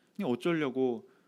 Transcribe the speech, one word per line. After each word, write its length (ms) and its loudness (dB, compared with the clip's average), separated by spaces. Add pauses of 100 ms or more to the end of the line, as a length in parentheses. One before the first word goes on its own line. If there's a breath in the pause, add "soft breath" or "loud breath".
(160 soft breath)
그냥 160 -2
어쩌려고 800 0 (180 soft breath)